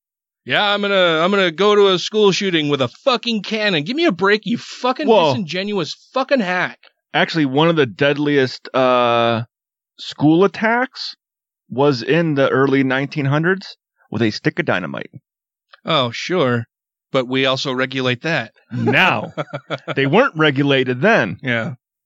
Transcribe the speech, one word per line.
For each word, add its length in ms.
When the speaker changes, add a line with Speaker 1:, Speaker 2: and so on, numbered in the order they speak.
Speaker 1:
"Yeah, 180
I'm 80
gonna, 420
I'm 80
gonna 200
go 240
to 180
a 60
school 320
shooting 380
with 120
a 80
fucking 540
cannon. 400
Give 120
me 100
a 60
break, 340
you 120
fucking 500
Speaker 2:
Whoa. 240
Speaker 1:
disingenuous 600
fucking 280
hack." 380
Speaker 2:
Actually, 320
one 240
of 60
the 100
deadliest, 880
uh, 680
school 440
attacks 720
was 340
in 320
the 140
early 340
nineteen 420
hundreds 520
with 100
a 100
stick 280
of 60
dynamite. 460
Speaker 1:
Oh, 260
sure. 540
But 160
we 180
also 260
regulate 520
that. 300
Speaker 2:
Now. 680
Speaker 1:
<laughs> 580
Speaker 2:
They 120
weren't 280
regulated 680
then. 420
Speaker 1:
Yeah. 320